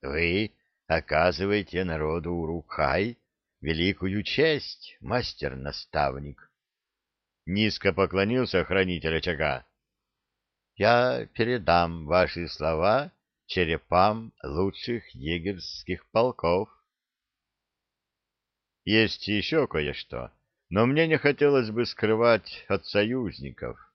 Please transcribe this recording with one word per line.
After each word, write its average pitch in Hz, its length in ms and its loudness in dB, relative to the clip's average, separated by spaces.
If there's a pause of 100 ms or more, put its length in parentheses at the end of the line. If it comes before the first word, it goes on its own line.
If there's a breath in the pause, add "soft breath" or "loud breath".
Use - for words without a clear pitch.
Вы 85 480 -2 (380)
оказываете 87 960 0
народу 80 480 -4
Урукхай 82 840 -2 (420)
великую 95 640 -2
честь, - 760 -4
мастер-наставник. 71 1500 -6 (960)
Низко 101 460 2
поклонился 98 720 2
хранитель 87 540 0
очага. 76 460 -2 (1080)
Я 120 600 2
передам 85 720 2
ваши 85 420 2
слова 90 640 0 (340)
черепам 92 840 0 (100)
лучших 98 720 -4
егерских 87 960 -8
полков. 110 580 2 (2250)
Есть 107 440 2
еще 110 380 0
кое-что, 71 640 -6 (380)
но 104 160 4
мне 147 200 4
не 160 120 2
хотелось 139 520 4
бы 113 160 -2
скрывать 110 840 2
от 98 180 -2
союзников. 92 920 -4 (160)